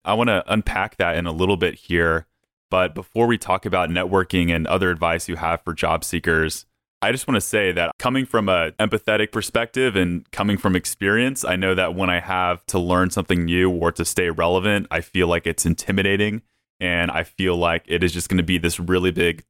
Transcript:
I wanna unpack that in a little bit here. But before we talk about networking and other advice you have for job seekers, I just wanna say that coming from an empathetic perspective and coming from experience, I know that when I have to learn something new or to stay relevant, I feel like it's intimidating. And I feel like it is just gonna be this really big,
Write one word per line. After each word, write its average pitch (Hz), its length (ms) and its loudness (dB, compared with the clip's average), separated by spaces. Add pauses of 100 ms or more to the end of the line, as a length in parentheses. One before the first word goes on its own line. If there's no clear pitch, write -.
I 95 80 0
wanna 110 340 2
unpack 104 520 -2
that 85 180 2
in 87 100 -2
a 82 60 -2
little 92 240 2
bit 85 180 0
here. 85 520 0 (440)
But 92 240 2
before 113 320 -2
we 117 120 2
talk - 260 -2
about 90 240 0
networking 90 640 0
and 80 120 -2
other 92 240 2
advice 85 400 -2
you 82 60 -6
have 82 260 -4
for 82 100 -6
job 80 320 -2
seekers, 80 640 -2 (340)
I 104 100 0
just 131 160 -4
wanna 113 140 0
say 98 320 0
that 85 260 -2
coming 131 280 -2
from 104 240 0
an 85 220 2
empathetic 107 600 0
perspective 117 640 -2
and 87 340 -2
coming 101 280 0
from 95 180 2
experience, 113 640 0
I 90 140 -2
know 92 180 0
that 90 200 0
when 92 160 0
I 87 100 0
have 90 460 -2
to 98 120 -2
learn 90 300 2
something 90 380 0
new 90 240 4
or 85 220 0
to 85 120 -4
stay 90 240 0
relevant, 90 640 0
I 82 100 -4
feel 90 260 0
like 85 200 0
it's - 180 -2
intimidating. 98 800 0 (380)
And 87 300 0
I 82 120 -2
feel 90 340 -2
like 85 300 0
it 85 180 0
is 82 80 0
just 87 160 -6
gonna 92 140 2
be 87 160 0
this 85 200 -2
really 90 320 0
big, 85 400 0